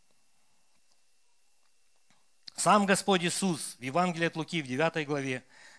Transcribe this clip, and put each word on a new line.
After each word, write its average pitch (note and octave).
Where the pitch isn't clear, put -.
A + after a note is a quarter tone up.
Сам G3+
Господь F#3+
Иисус F3
в A#2
Евангелии E3+
от E3
Луки D#3+
в C#3
девятой D#3
главе, C3+